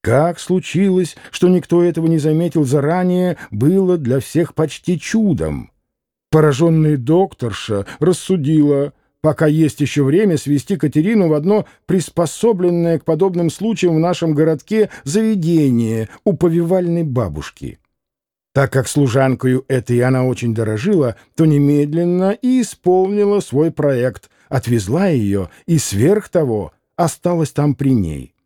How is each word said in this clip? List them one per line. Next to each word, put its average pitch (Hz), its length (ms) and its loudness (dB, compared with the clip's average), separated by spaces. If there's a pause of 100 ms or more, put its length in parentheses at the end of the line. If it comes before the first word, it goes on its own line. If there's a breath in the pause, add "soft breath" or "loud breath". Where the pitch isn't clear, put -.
Как 151 400 0
случилось, 185 760 -2 (140 loud breath)
что - 180 0
никто 175 360 2
этого 165 220 -2
не 165 120 2
заметил 156 460 0
заранее, 180 720 0 (140 loud breath)
было 180 480 2
для 131 220 0
всех - 340 -4
почти 156 440 -4
чудом. 80 720 -2 (600)
Пораженная 156 680 2
докторша 120 880 -2 (140 loud breath)
рассудила, 147 960 0 (280)
пока 156 280 0
есть 151 320 0
еще 143 240 0
время, 165 340 2
свести 143 380 -2
Катерину 165 520 0
в 156 60 2
одно 180 320 0 (200 soft breath)
приспособленное 170 1120 0
к - 40 -20
подобным 170 460 0
случаям 185 460 -2
в - 20 2
нашем 165 360 0
городке 160 540 0 (140 loud breath)
заведение 147 1040 0 (160 loud breath)
у - 80 2
повивальной 170 680 0
бабушки. 90 800 -6 (720)
Так 135 180 2
как 123 160 0
служанкою 131 800 0
этой 120 320 0
она 127 240 0
очень 120 300 -2
дорожила, 117 640 -2 (180 soft breath)
то 165 100 2
немедленно 156 840 2
и 254 320 0
исполнила 202 760 0
свой 156 320 0
проект, 131 580 -2 (180)
отвезла 120 600 0
ее, 101 400 0 (180 soft breath)
и 165 120 2
сверх 147 500 0
того 117 440 -2 (240)
осталась 165 540 -2
там 147 240 0
при 135 180 0
ней. 78 420 -4 (120)